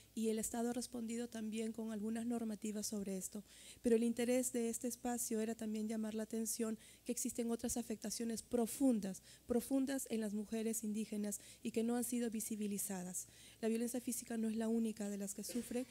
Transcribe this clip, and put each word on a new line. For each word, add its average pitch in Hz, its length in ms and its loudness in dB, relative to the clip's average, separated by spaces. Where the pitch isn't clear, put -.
y 220 140 4
el 220 100 2
Estado 233 320 0
ha - 20 -2
respondido 233 560 -4
también 220 420 -2
con 220 200 -4
algunas 220 340 -2
normativas 214 600 0
sobre 196 280 -2
esto. 190 280 -6
Pero 233 120 8
el 226 80 6
interés 240 500 4
de 233 160 2
este 226 180 -2
espacio 233 520 0
era 226 140 2
también 214 340 -2
llamar 220 280 -2
la 220 80 0
atención 220 560 0
que 247 60 -2
existen 233 400 0
otras 233 260 0
afectaciones 226 640 -2
profundas, 226 800 2
profundas 269 640 2
en 220 120 0
las 208 120 -2
mujeres 220 500 -2
indígenas 208 560 -2
y 233 80 -4
que 226 140 2
no 233 120 2
han 240 100 2
sido 240 260 0
visibilizadas. 202 960 -2
La 226 60 2
violencia 233 340 0
física - 360 -4
no 220 100 2
es 220 80 0
la 226 120 0
única 220 420 2
de 202 80 -4
las 196 180 -4
que 208 80 -6
sufre 240 480 -2